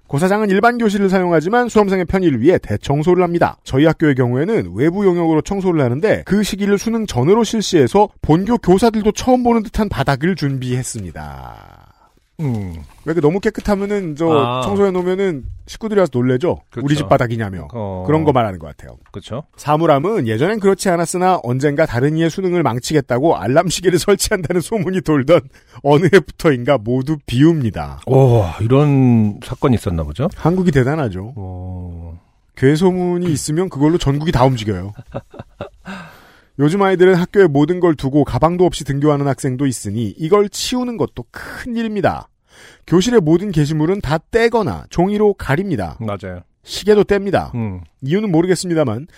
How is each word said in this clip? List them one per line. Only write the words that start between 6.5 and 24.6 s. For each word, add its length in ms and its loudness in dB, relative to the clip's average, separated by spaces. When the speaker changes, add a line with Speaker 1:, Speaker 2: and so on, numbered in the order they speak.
Speaker 1:
수능 280 -4
전으로 380 2
실시해서 640 2
본교 360 2
교사들도 540 2
처음 300 0
보는 220 2
듯한 260 -2
바닥을 440 -2
준비했습니다. 1400 -8
Speaker 2:
음. 320 -4
Speaker 1:
왜 80 -2
이렇게 80 -2
너무 200 4
깨끗하면은 760 -2
저 160 0
Speaker 2:
아. 320 2
Speaker 1:
청소해 300 0
놓으면은 520 -2
식구들이 320 -6
와서 160 2
놀래죠? 440 0
Speaker 2:
그쵸. 140 -8
Speaker 1:
"우리 100 0
집 140 -2
바닥이냐며." 640 -2
Speaker 2:
어. 340 -8
Speaker 1:
그런 180 0
거 80 4
말하는 260 0
것 100 -14
같아요. 280 -20
Speaker 2:
그쵸. 340 -14
Speaker 1:
사물함은 720 2
예전엔 320 0
그렇지 280 0
않았으나 540 0
언젠가 420 0
다른 320 0
이의 140 0
수능을 320 -2
망치겠다고 720 0
알람 320 0
시계를 300 0
<laughs> 0 -
설치한다는 640 -2